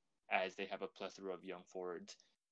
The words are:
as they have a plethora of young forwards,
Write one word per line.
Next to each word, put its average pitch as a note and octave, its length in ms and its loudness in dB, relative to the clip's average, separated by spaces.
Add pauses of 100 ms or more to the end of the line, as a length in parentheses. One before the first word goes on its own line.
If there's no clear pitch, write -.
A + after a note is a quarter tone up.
(300)
as F#2+ 260 6
they G2 100 0
have F#2+ 160 -2
a F#2+ 60 0
plethora F#2+ 460 -4
of F2 120 -6
young F#2 260 -4
forwards, F2+ 440 -2 (360)